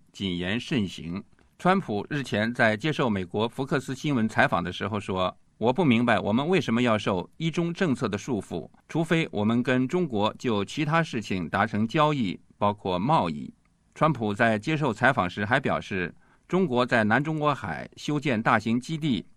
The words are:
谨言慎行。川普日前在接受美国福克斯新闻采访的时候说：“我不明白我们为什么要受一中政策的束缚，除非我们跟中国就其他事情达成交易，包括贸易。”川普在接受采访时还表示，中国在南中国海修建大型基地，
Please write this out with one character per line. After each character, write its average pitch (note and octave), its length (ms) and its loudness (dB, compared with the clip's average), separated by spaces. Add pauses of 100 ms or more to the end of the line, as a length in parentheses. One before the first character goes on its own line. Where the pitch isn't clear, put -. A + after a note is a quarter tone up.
(100)
谨 F#2+ 260 -4
言 F2+ 220 -2
慎 A2 300 -2
行。 F2 340 -10 (380)
川 F#3 180 2
普 G2+ 320 -4
日 C#3+ 140 -4
前 A2 280 0
在 A2+ 240 2
接 D3+ 160 -2
受 C#3 160 0
美 G2 160 0
国 G#2 240 -2
福 C3 160 -6
克 C#3 140 -2
斯 C3+ 160 -6
新 D3+ 180 -2
闻 A2+ 160 2
采 B2 200 2
访 F2+ 160 0
的 F2+ 80 -6
时 G2+ 160 -4
候 G#2 100 -2
说 F#2 340 -2 (260)
：“我 A#2 140 2
不 F3 120 2
明 A#2+ 200 4
白 A#2 140 4
我 F#2+ 140 0
们 C3+ 160 0
为 F#3 120 2
什 A#2+ 140 0
么 A#2 80 2
要 A2+ 160 4
受 G2 380 -2
一 D#3+ 160 -4
中 E3+ 200 -2
政 E3+ 220 0
策 A2+ 140 -2
的 G2 100 -2
束 G#2 240 -4
缚， - 260 -8 (200)
除 D#3+ 160 0
非 E3 260 2
我 G#2 140 0
们 A#2 180 2
跟 B2+ 240 2
中 F3+ 220 0
国 G#2+ 280 0
就 G#2 280 0
其 D3 200 -4
他 D#3 200 2
事 A2+ 180 -6
情 F#2 260 -4
达 G2 160 2
成 A2 220 0
交 D3+ 260 2
易， A#2 280 -2 (180)
包 G#2 160 2
括 F#2 240 -2
贸 A2+ 320 0
易。” C#2+ 240 -10 (400)
川 D#3 160 2
普 A2+ 220 -2
在 A2 260 2
接 D#3+ 160 -4
受 C#3+ 160 0
采 B2 220 4
访 F#2 160 2
时 G#2 160 -6
还 B2 160 2
表 F#2+ 180 0
示， F2+ 340 -6 (360)
中 F3+ 180 2
国 B2 180 2
在 A#2 200 2
南 A2 180 4
中 D#3 160 -4
国 D3 160 0
海 D#2 400 -8
修 D3+ 240 -2
建 C3+ 240 0
大 A#2+ 160 4
型 A2+ 220 0
基 D#3 160 -6
地， D3 280 0 (120)